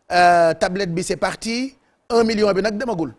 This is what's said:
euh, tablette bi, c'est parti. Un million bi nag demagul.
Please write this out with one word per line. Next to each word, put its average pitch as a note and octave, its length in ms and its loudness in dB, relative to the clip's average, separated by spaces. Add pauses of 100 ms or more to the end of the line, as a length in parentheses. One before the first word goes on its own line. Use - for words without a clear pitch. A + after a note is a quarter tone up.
(140)
euh, F3 400 4
tablette F3+ 400 -4
bi, F3 100 -4
c'est - 140 -4
parti. A#3 580 -6 (360)
Un A3+ 120 4
million G#3+ 300 0
bi F#3+ 100 0
nag G#3+ 120 -2
demagul. G3+ 440 -6